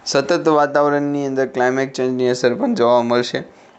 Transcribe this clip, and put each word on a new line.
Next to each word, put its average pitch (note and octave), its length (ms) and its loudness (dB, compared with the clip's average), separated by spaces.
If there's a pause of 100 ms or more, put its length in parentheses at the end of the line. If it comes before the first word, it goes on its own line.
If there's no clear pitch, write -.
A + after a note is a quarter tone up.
સતત D3 420 0
વાતાવરણની C#3+ 800 2
અંદર C3+ 200 -2
ક્લાઇમેટ C3 480 -2
ચેન્જની B2+ 360 -2
અસર B2 260 0
પણ A#3+ 180 -2
જોવા A#2+ 280 2
મળશે A#2+ 360 0 (420)